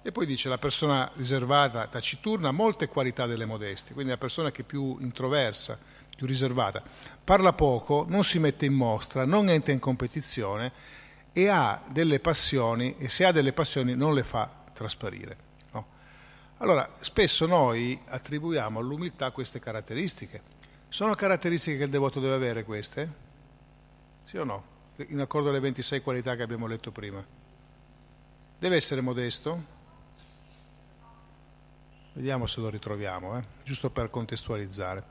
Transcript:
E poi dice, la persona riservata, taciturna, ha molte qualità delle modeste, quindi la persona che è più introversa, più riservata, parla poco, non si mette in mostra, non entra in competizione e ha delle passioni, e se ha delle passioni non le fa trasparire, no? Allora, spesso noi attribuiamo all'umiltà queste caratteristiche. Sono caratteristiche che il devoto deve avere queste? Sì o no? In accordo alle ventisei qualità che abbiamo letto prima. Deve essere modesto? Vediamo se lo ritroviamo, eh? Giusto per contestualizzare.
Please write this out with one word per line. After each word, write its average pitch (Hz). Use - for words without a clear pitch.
E 233
poi 185
dice, 135
la 127
persona 139
riservata, 127
taciturna, 156
ha 135
molte 202
qualità 127
delle 117
modeste, 107
quindi 131
la 123
persona 139
che 127
è -
più 135
introversa, 127
più 131
riservata, 127
parla 190
poco, 143
non 190
si -
mette 151
in 139
mostra, 131
non 196
entra 156
in 135
competizione 123
e 185
ha 143
delle 147
passioni, 127
e 135
se 185
ha 185
delle 139
passioni 131
non 147
le 127
fa 113
trasparire, 98
no? 110
Allora, 185
spesso -
noi 131
attribuiamo 139
all'umiltà 135
queste 123
caratteristiche. 110
Sono 214
caratteristiche 175
che 139
il 143
devoto 139
deve 135
avere 120
queste? 113
Sì -
o 160
no? 101
In 143
accordo 143
alle 139
ventisei 131
qualità 123
che 120
abbiamo 117
letto 113
prima. 101
Deve 180
essere 143
modesto? 127
Vediamo 131
se -
lo 113
ritroviamo, 101
eh? 123
Giusto 135
per 117
contestualizzare. 101